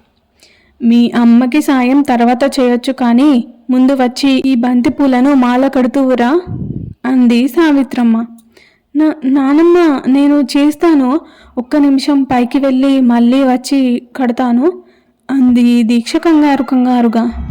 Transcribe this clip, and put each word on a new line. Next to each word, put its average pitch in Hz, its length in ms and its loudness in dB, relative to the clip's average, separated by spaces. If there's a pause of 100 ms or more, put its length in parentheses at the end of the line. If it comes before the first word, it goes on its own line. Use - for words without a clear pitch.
(840)
"మీ 233 320 2
అమ్మకి 240 460 2
సాయం 269 400 0
తర్వాత 254 580 0
చేయొచ్చు 247 340 0
కానీ, 247 520 0 (240)
ముందు 254 240 2
వచ్చి 262 520 -2
ఈ 269 100 0
బంతి 247 340 0
పూలను 277 440 0
మాల 247 340 2
కడుతువురా," 254 640 0 (720)
అంది 247 420 2
సావిత్రమ్మ. 247 800 0 (680)
"నా-, 302 300 0
నానమ్మ, 294 800 2
నేను 285 340 2 (160)
చేస్తాను, 294 640 0 (380)
ఒక్క 254 180 -6
నిమిషం 277 480 0
పైకి 254 360 -2
వెళ్ళి 269 420 0
మళ్ళీ 240 420 2
వచ్చి 254 580 -2 (140)
కడతాను," 247 580 -2 (580)
అంది 240 520 2
దీక్ష 233 320 -2
కంగారు 302 480 0
కంగారుగా. 240 640 0 (260)